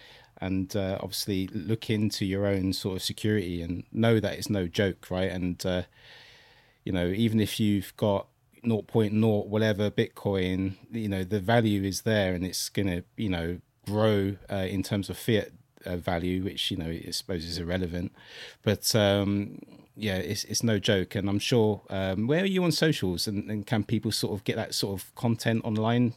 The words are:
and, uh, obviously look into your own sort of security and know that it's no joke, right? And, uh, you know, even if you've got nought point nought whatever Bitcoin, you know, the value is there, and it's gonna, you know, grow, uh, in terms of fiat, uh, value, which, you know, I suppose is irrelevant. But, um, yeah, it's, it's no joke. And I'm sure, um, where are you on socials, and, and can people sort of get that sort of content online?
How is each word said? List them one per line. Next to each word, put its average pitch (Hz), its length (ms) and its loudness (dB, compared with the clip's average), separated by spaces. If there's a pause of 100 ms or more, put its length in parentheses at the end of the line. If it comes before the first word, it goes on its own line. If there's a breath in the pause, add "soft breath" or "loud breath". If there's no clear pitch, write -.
(400 soft breath)
and, 95 360 -2
uh, 95 260 -2
obviously 95 460 -2
look 107 420 -4
into 107 340 0
your 98 220 0
own 95 260 2
sort 92 260 -4
of 90 40 -8
security 90 600 -2
and 87 280 -6
know 113 280 4
that 98 180 -2
it's 107 140 -4
no 95 160 0
joke, 95 420 0
right? 92 220 0
And, 90 340 -4
uh, 90 180 0 (1000 soft breath)
you - 80 -6
know, 87 160 2
even 110 320 2
if 101 200 0
you've 104 380 0
got 101 300 2 (340)
nought 110 240 0
point 107 280 2
nought 107 340 4
whatever 107 420 2
Bitcoin, 95 840 0 (160)
you 110 180 -4
know, 95 140 -2
the 101 160 0
value 104 440 4
is 95 180 -2
there, 101 340 2
and 90 100 -2
it's - 240 -6
gonna, 90 340 0 (140)
you 110 120 -2
know, 87 280 -2 (300)
grow, 101 480 2 (160)
uh, 95 180 -2
in 95 140 -2
terms 101 260 -2
of 90 80 -8
fiat, 104 340 0 (340)
uh, 90 120 -4
value, 90 460 -2
which, - 280 -4
you 95 60 -4
know, 80 120 -6
I 85 220 -8
suppose 85 340 -6
is 85 120 -6
irrelevant. 87 560 -4 (480 loud breath)
But, - 340 0
um, 101 640 4 (360)
yeah, 104 200 -2
it's, 92 300 -4
it's - 180 -4
no 110 160 4
joke. 95 360 2
And 101 140 0
I'm 101 100 0
sure, 107 500 2
um, 95 360 -2
where 156 180 2
are 196 40 0
you 185 160 0
on 170 80 2
socials, 120 560 0
and, 101 240 -4
and 104 140 -4
can 107 180 0
people 110 280 -2
sort 101 220 -2
of 101 100 -6
get - 120 -2
that - 180 -6
sort 98 260 -2
of - 160 -16
content 117 500 0
online? 113 520 2